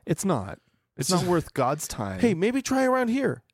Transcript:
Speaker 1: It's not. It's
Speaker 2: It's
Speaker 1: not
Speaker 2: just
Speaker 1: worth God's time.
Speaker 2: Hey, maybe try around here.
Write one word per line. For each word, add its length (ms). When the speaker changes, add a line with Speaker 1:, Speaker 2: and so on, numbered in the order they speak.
Speaker 1:
It's 200
not. 340
It's 120
Speaker 2:
It's 40
Speaker 1:
not 100
Speaker 2:
just 100
Speaker 1:
worth 220
God's 340
time. 320
Speaker 2:
Hey, 140
maybe 280
try 240
around 240
here. 320